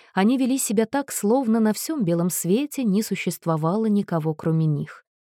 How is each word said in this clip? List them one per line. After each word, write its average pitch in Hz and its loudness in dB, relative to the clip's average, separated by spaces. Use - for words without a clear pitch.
они 220 4
вели 262 0
себя 220 0
так, - -4
словно 226 2
на 214 2
всём 311 -4
белом 170 2
свете 262 -2
не 214 2
существовало 175 -2
никого, 175 0
кроме 160 0
них. 151 -2